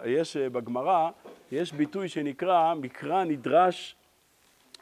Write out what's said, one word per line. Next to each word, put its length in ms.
יש, 320
אה, 120
בגמרא, 600
יש 220
ביטוי 360
שנקרא 640
מקרא 500
נדרש, 720